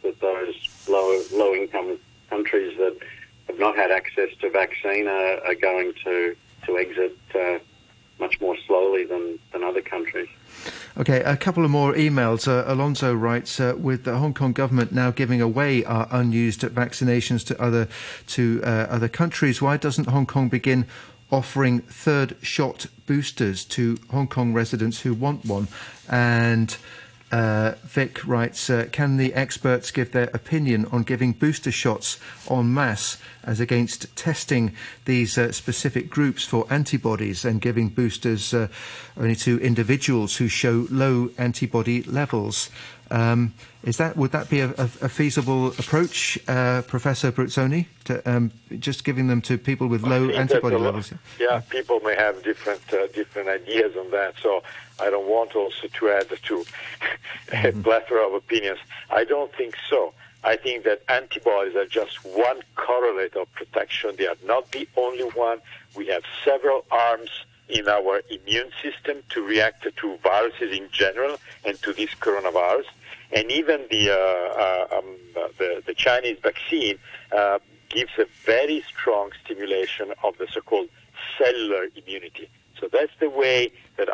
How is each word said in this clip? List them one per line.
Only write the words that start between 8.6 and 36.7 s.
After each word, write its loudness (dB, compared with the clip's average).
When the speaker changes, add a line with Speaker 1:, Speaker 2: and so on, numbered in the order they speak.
Speaker 1:
slowly 4
than, -6
than -6
other -2
countries. -6
Speaker 2:
Okay, 4
a 2
couple 2
of 4
more 4
emails. 2
Uh, 2
Alonso 0
writes, -2
uh, 2
"With -2
the -2
Hong 2
Kong 0
government 2
now 2
giving 2
away 2
our 0
unused 2
vaccinations 0
to -4
other, 2
to, 2
uh, 2
other 0
countries, 0
why 2
doesn't -2
Hong 4
Kong 2
begin 2
offering 2
third 0
shot -2
boosters 0
to 0
Hong 0
Kong 0
residents 0
who 0
want -2
one?" -2
And, 2
uh, 2
Vic -4
writes, -2
uh, 2
"Can 2
the 2
experts 0
give 0
their 2
opinion 0
on 2
giving 0
booster 0
shots -2
en 2
masse 0
as -2
against 0
testing 0
these, 2
uh, 2
specific -2
groups 0
for 0
antibodies 0